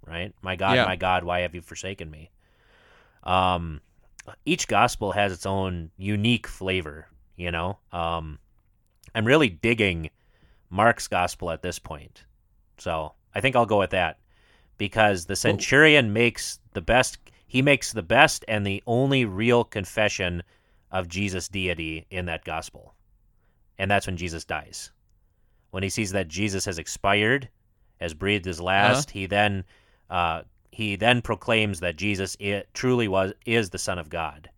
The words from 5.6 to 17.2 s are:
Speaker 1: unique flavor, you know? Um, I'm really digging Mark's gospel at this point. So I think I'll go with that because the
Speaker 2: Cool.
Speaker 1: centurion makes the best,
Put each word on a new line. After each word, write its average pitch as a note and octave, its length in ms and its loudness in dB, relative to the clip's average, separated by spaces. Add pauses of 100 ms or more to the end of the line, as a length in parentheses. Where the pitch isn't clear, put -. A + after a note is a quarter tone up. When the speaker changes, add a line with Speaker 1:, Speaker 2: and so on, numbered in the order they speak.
Speaker 1:
unique G#2 500 0
flavor, F2 600 -6 (280)
you F2 140 -6
know? E2+ 280 -4 (140)
Um, E2 460 -4 (760)
I'm A2 120 0
really C#3+ 240 6
digging F#2+ 600 0 (600)
Mark's G#2+ 380 2
gospel F2+ 420 -2
at D#2+ 120 -6
this F2 160 -6
point. - 460 -16 (540)
So D#2+ 360 -6 (200)
I G2+ 60 -2
think B2+ 140 0
I'll A#2+ 120 4
go G#2 120 2
with F#2+ 120 2
that F2 280 0 (600)
because G#2 480 2
the G2+ 60 -6
Speaker 2:
Cool. F#2+ 40 -2
Speaker 1:
centurion C3 760 6
makes A#2 460 0 (140)
the G2+ 80 -6
best, A#2 380 2 (280)